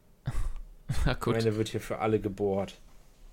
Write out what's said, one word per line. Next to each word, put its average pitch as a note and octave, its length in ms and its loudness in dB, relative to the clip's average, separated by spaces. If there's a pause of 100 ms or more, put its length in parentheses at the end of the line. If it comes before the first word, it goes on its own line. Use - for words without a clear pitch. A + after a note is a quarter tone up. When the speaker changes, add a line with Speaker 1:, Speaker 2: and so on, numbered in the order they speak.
(240)
Speaker 1:
<laughs> - 840 -2
Na B2+ 80 2
gut. A2+ 200 0
Speaker 2:
Am A2+ 60 2
Ende A2 160 2
wird A2 120 0
hier G#2+ 120 -4
für - 180 -8
alle G#2+ 220 2
gebohrt. G2 600 -2 (520)